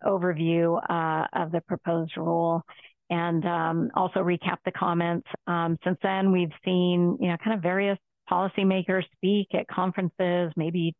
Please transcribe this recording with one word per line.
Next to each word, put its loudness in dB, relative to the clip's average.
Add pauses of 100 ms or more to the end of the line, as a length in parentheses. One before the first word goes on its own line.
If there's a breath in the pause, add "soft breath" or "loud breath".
overview, 2 (100)
uh, 0
of -4
the -2
proposed -4
rule 0 (460 loud breath)
and, 0
um, 0
also 0
recap -2
the -4
comments. -2 (200)
Um, 0
since -2
then, 2
we've 2 (120)
seen, 2
you 0
know, 0
kind -2
of -6
various 0 (320)
policymakers 2 (120)
speak 2
at -2
conferences, -2
maybe -2